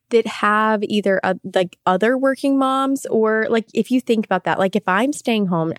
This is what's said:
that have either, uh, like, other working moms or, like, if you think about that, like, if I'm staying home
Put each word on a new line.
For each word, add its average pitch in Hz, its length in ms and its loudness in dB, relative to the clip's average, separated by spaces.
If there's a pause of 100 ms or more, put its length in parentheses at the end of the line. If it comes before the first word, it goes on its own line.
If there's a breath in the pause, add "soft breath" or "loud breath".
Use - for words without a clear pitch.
that 226 180 2
have 214 560 0
either, 196 400 0
uh, 190 120 0 (180)
like, 185 320 0
other 208 320 2
working 269 400 0
moms 269 500 0
or, 220 420 0
like, 226 240 -2
if - 180 -2
you 254 100 2
think 220 240 0
about 185 200 -2
that, 165 120 0
like, 190 180 0
if 208 120 -2
I'm 214 260 0
staying 214 340 -2
home 165 300 -2